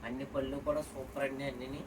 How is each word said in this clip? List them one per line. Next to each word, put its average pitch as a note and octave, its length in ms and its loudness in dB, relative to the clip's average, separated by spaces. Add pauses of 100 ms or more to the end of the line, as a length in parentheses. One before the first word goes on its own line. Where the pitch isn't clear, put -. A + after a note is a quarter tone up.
అన్ని C3 260 -2
పళ్ళు C3+ 220 2 (120)
కూడా D3+ 220 6
సూపర్ C#3 360 -2
అండి C3+ 240 0
అన్నీని. C3 360 -4